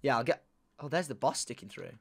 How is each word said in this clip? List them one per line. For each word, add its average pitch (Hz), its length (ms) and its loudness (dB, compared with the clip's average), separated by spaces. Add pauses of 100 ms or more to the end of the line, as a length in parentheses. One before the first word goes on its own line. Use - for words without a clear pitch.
yeah, 131 160 4
I'll 120 80 2
get... - 200 0 (360)
Oh, 143 80 -8
there's 160 200 0
the 127 60 -2
boss 135 260 2
sticking - 280 -8
through. - 220 -12 (100)